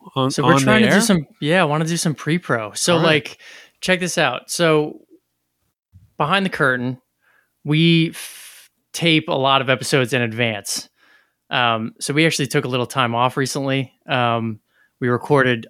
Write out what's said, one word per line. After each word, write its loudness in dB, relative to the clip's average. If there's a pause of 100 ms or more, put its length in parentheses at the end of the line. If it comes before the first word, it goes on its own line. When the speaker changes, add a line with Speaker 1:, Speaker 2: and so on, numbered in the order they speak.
(160)
Speaker 1:
on, 0
Speaker 2:
So -2
we're 4
Speaker 1:
on 4
the 2
Speaker 2:
trying 4
to 4
do 4
Speaker 1:
air? 6
Speaker 2:
some, 2 (160)
yeah, 2
I 4
wanna 0
do -2
some -2
pre-pro. -4
So, 0
Speaker 1:
All 4
right. 2
Speaker 2:
like, 0 (420)
check -2
this -4
out. -2
So 0 (1120)
behind 0
the -2
curtain, -2 (600)
we 4
f-, -18 (240)
tape 0
a -4
lot 2
of -2
episodes 0
in 0
advance. -4 (640)
Um, -2
so -6
we 2
actually -2
took -2
a -6
little -2
time -2
off 0
recently. -4 (160)
Um, -2 (400)
we -2
recorded 0